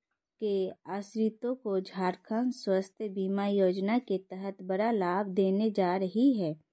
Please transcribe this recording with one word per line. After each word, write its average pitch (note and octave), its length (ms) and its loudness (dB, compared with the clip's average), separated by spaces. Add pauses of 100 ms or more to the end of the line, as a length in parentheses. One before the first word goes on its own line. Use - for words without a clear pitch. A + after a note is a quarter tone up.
(420)
के G3 280 0
आश्रितों A3 840 -4
को G3+ 240 -2
झारखंड F#3+ 720 -2
स्वास्थ्य G3 580 -2
बीमा G3 380 -2
योजना G3 520 2
के G3+ 180 -2
तहत F#3+ 440 -10
बड़ा G3 300 0
लाभ F#3+ 340 0
देने G3 460 2
जा F#3 260 2
रही G#3+ 420 2
है। D#3+ 160 0 (180)